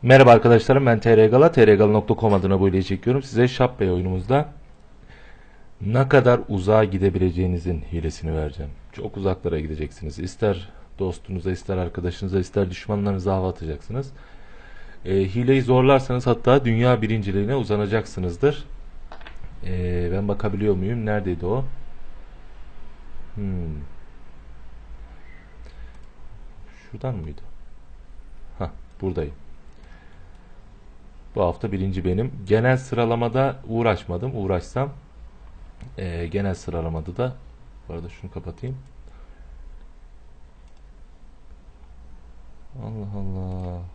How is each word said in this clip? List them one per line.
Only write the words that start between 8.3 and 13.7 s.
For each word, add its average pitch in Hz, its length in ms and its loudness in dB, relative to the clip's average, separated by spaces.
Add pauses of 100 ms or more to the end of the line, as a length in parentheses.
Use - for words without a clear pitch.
vereceğim. 73 380 -6 (200)
Çok 104 240 -10
uzaklara 90 440 -2
gideceksiniz. 78 580 -8
İster 90 500 -2 (300)
dostunuza, 92 520 -6
ister 92 260 -4
arkadaşınıza, 90 640 -4
ister 95 320 -2
düşmanlarınıza 98 640 -2
hava 92 140 0
atacaksınız. 90 640 -8 (920)